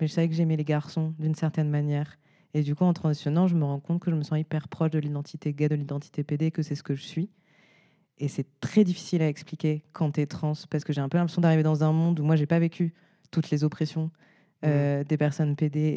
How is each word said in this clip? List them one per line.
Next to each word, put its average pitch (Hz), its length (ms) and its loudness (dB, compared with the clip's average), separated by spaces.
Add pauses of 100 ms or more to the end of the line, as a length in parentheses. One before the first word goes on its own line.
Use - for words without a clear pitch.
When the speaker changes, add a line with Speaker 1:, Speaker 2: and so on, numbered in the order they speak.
Speaker 1:
mais 160 60 2
je 147 60 -6
savais 165 160 2
que 160 60 -4
j'aimais 160 220 2
les 151 80 -4
garçons 151 540 -2
d'une 156 160 0
certaine 156 340 0
manière. 147 480 -2 (380)
Et 151 80 2
du 143 140 0
coup, - 80 2
en 180 100 6
transitionnant, 156 520 0
je 175 100 2
me 156 80 2
rends 143 160 -2
compte 170 200 -2
que - 100 -2
je 160 60 0
me 151 60 -2
sens 151 160 0
hyper 156 300 -4
proche 160 220 0
de 156 100 0
l'identité 147 520 -4
gay, 147 160 0
de 151 60 2
l'identité 143 500 -4
P 147 140 -2
D, 160 140 2
que 156 100 -2
c'est 147 140 -4
ce - 80 -14
que 143 100 -2
je 135 80 -6
suis. 180 260 -4 (880)
Et 143 100 -2
c'est 135 180 -6 (140)
très - 240 4
difficile 180 380 0
à 156 60 4
expliquer 151 540 -4 (100)
quand 151 200 -2
t'es 147 140 0
trans, 151 260 -4 (180)
parce 147 140 -2
que - 80 -4
j'ai 143 80 -2
un 139 80 -2
peu 170 100 2
l'impression 175 240 0
d'arriver 160 220 6
dans 156 200 2
un 156 80 4
monde 165 280 2
où 147 40 0
moi, 160 120 4
j'ai 151 100 2
pas 170 140 2
vécu 165 340 0 (360)
toutes - 200 -2
les 151 140 2
oppressions 160 460 -2 (540)
euh, 143 360 2
Speaker 2:
Mm. 143 40 -4
Speaker 1:
des 147 120 0
personnes 147 400 0
P 151 140 0
D 147 80 -4 (180)